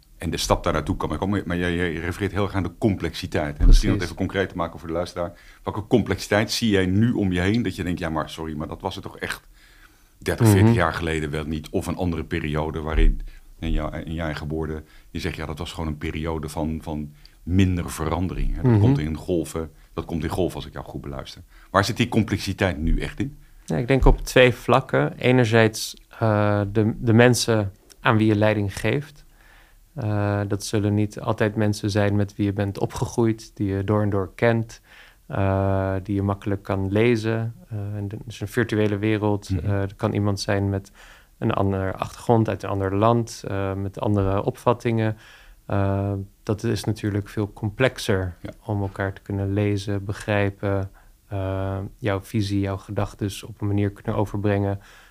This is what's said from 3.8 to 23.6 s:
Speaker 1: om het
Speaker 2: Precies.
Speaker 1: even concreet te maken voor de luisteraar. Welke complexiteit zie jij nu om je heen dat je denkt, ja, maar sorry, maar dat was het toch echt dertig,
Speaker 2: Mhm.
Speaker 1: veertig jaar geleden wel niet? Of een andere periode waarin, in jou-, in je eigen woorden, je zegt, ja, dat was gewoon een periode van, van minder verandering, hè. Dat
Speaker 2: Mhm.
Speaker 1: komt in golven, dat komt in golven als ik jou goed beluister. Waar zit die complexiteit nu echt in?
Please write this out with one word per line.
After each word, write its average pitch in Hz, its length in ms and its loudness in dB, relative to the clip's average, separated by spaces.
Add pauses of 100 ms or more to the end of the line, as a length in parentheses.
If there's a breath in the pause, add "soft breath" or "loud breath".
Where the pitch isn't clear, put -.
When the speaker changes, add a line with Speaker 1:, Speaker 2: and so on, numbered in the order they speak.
Speaker 1:
om - 60 4
het 104 80 -2
Speaker 2:
Precies. - 0 -
Speaker 1:
even 82 120 -6
concreet 92 340 0
te - 60 -16
maken 85 240 -6
voor - 80 -12
de 80 60 -6
luisteraar. 87 380 -4 (320 loud breath)
Welke 101 240 -8
complexiteit 104 640 2
zie 117 180 0
jij 95 160 4
nu 104 260 4
om 95 200 0
je 90 80 0
heen 104 220 2
dat 98 140 -4
je 95 80 -6
denkt, 85 160 -4
ja, 85 100 -4
maar 78 200 -4
sorry, 80 260 -10
maar 76 120 -6
dat - 140 -12
was 95 140 -6
het 92 80 -12
toch - 140 -16
echt - 300 -10 (720 soft breath)
dertig, 87 300 0
Speaker 2:
Mhm. 104 80 8
Speaker 1:
veertig 104 200 6
jaar 82 180 2
geleden 80 360 -4
wel 76 160 -6
niet? 76 240 -6
Of 95 180 -2
een 85 100 -4
andere 82 260 -4
periode 78 580 -4
waarin, 78 400 4 (380 soft breath)
in 80 120 -4
jou-, 76 320 -2
in 82 100 -8
je 80 80 -4
eigen 78 260 -6
woorden, 78 380 -6 (240 soft breath)
je 82 100 -10
zegt, 82 160 -6
ja, 78 100 -8
dat 78 120 -8
was 85 140 -10
gewoon 82 180 -8
een 73 80 -6
periode 78 520 -6
van, 80 320 -6
van 76 320 -10 (300 soft breath)
minder 90 480 2
verandering, 80 640 -2
hè. - 60 -6
Dat 127 100 4
Speaker 2:
Mhm. 110 80 6
Speaker 1:
komt 127 200 6
in 82 160 -4
golven, 80 560 -4 (220 soft breath)
dat 82 120 -6
komt 85 180 -4
in 104 60 -4
golven 85 260 -2
als 73 100 -10
ik 73 80 -16
jou 69 120 -12
goed 69 160 -12
beluister. 67 400 -12 (300 soft breath)
Waar 101 140 6
zit 107 120 -2
die 117 120 2
complexiteit 98 680 0
nu 82 220 2
echt 71 200 -6
in? 139 180 -6 (280 soft breath)